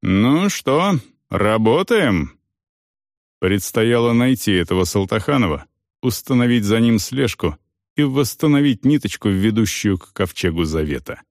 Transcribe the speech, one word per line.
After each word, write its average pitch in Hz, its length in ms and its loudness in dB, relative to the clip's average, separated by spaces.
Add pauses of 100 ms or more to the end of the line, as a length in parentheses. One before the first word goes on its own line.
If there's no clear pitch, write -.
Ну 120 460 2
что, 165 500 0 (320)
работаем?» 110 1040 0 (1000)
Предстояло 117 760 0
найти 123 380 0
этого 92 320 0
Салтаханова, 101 800 -2 (380)
установить 120 600 0
за 107 160 2
ним 117 200 2
слежку - 580 -4 (380)
и 147 80 2
восстановить 143 840 0
ниточку, 135 440 0
ведущую 104 680 0
к - 160 -14
Ковчегу 85 500 -2
Завета. 78 680 -6